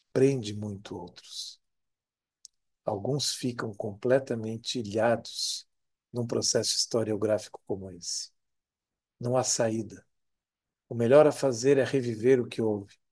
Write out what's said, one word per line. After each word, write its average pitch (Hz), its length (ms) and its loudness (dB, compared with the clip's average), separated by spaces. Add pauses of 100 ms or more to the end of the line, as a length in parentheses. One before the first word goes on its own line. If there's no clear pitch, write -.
(120)
prende 127 420 2
muito 104 420 -10
outros. - 640 -14 (1200)
Alguns 113 480 -4
ficam 120 420 -6
completamente 113 1040 -2
ilhados 110 880 -2 (440)
num 120 140 -4
processo 113 500 0
historiográfico 107 920 -2
como 95 240 -6
esse. - 400 -10 (920)
Não 120 160 0
há 127 80 4
saída. 110 600 -2 (840)
O 127 60 -8
melhor 123 320 8
a 143 60 4
fazer 135 460 2
é 127 60 4
reviver 120 560 2
o 117 80 -4
que - 140 -4
houve, 104 340 -2 (160)